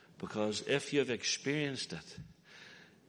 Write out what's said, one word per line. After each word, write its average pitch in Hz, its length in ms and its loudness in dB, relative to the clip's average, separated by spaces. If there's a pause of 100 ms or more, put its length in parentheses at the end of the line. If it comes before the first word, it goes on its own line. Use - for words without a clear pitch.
(200)
Because 107 420 0
if - 320 2
you've 135 160 6
experienced 139 840 0
it, - 260 -10 (920)